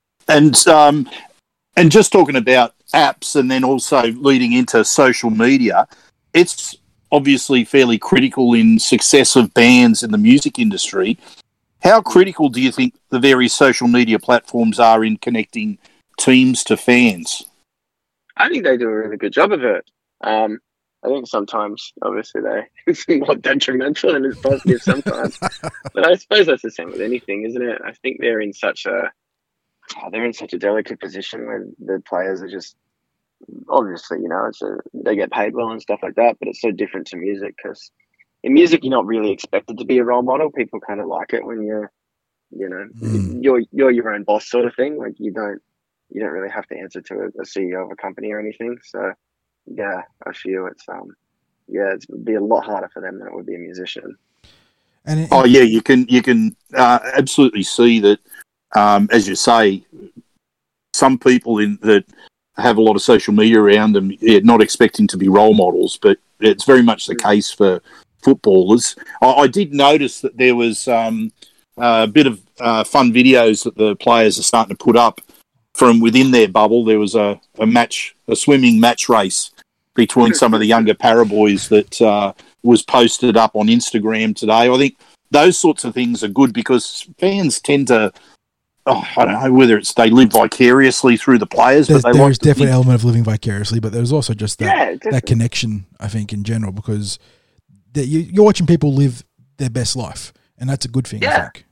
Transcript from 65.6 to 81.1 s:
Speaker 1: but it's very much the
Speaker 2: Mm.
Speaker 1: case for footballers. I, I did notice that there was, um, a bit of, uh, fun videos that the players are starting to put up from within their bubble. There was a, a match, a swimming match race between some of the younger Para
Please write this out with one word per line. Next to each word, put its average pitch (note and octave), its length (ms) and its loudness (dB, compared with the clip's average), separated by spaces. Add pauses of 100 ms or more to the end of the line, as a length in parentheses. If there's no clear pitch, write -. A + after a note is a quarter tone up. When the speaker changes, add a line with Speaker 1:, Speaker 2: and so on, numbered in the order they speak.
Speaker 1:
but G2+ 160 2 (220)
it's G#2+ 240 0
very C3 180 6
much A#2 240 0
the G2+ 100 -8
Speaker 2:
Mm. A#2+ 80 -8
Speaker 1:
case G#2 280 0
for F#2 300 0 (420)
footballers. G#2 720 2 (260)
I, B2+ 100 4
I C#3 160 4
did D3 260 -2
notice C#3+ 480 2
that - 160 -8
there B2+ 180 2
was, A#2+ 320 -4
um, A2+ 440 -4 (460)
a A2+ 300 2
bit G#2+ 200 4
of, G#2+ 140 -6 (180)
uh, A2+ 260 -2
fun B2+ 280 2
videos A#2+ 520 4
that A2 100 -10
the G#2+ 220 0
players A2+ 420 2
are F2 40 -8
starting G#2+ 320 -2
to - 80 -18
put A2+ 120 4
up A#2 240 2 (540)
from A#2 260 4
within B2 320 2
their A#2 160 4
bubble. G#2+ 380 2
There A2 140 2
was G#2 160 -2
a, G2+ 240 -2 (200)
a A2 80 0
match, - 480 -2 (140)
a A2+ 60 0
swimming B2+ 440 2
match A#2 300 0
race G#2 420 -2 (420)
between A#2 400 2
some A#2 200 2
of A2+ 80 0
the A2 40 -2
younger A2+ 280 2
Para A#2 320 2